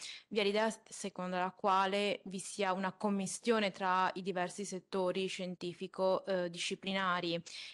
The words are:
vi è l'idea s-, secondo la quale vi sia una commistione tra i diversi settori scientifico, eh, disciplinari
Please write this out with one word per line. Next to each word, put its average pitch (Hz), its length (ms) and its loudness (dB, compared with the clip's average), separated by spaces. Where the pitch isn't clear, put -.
vi 208 120 -2
è 208 40 4
l'idea 208 260 4
s-, 220 140 -4
secondo 185 540 -6
la 185 140 0
quale 196 720 2
vi 190 140 -8
sia 190 340 -2
una 190 180 0
commistione 202 800 0
tra 185 440 2
i 185 60 -4
diversi 180 440 -2
settori 185 640 0
scientifico, 180 960 -2
eh, 180 240 0
disciplinari 175 920 0